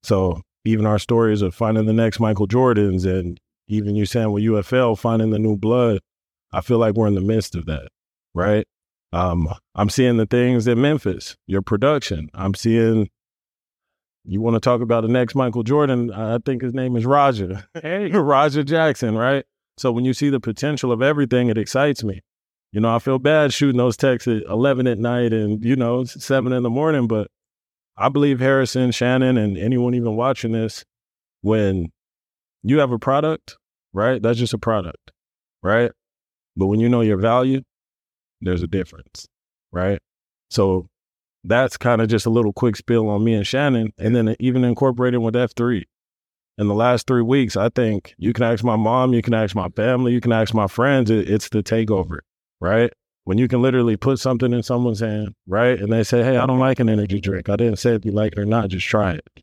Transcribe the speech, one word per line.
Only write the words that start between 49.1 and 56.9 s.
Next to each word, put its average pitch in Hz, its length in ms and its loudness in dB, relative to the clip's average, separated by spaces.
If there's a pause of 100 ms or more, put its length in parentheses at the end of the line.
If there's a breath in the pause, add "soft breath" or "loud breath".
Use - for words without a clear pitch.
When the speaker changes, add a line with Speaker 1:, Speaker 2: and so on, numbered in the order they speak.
Speaker 1:
you 117 80 2
can 117 140 0
ask 104 200 -2
my 90 140 -4
family, 123 440 0
you 123 80 2
can 120 120 0
ask 110 200 0
my 107 140 0
friends, 127 420 2
it, 110 200 0
it's 104 200 0
the 107 140 0
takeover, 98 560 -2 (400)
right? 110 320 2 (340)
When 95 120 0
you 123 100 2
can 123 140 0
literally 123 360 2
put 135 220 0
something 123 340 0
in 120 100 -2
someone's 120 380 -2
hand, 107 340 -4 (100)
right? 113 340 2
And 104 140 -2
they 113 100 2
say, 120 200 2
"Hey, 127 140 2
I 131 100 2
don't 127 120 2
like 131 200 2
an 113 100 2
energy 101 320 0